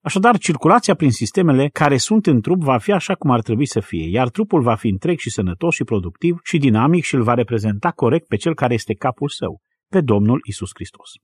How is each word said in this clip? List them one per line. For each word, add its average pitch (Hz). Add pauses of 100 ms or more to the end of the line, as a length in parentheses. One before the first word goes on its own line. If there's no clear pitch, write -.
Așadar, 196
circulația 180
prin 151
sistemele 139
care 143
sunt 208
în 127
trup 175
va 135
fi 202
așa 190
cum 147
ar 120
trebui 120
să -
fie, 82
iar 117
trupul 196
va 117
fi 110
întreg 147
și -
sănătos 98
și -
productiv 113
și -
dinamic 139
și -
îl 131
va 120
reprezenta 110
corect 139
pe 113
cel 165
care 123
este 110
capul 135
său, - (280)
pe 190
Domnul 117
Isus 101
Hristos. - (140)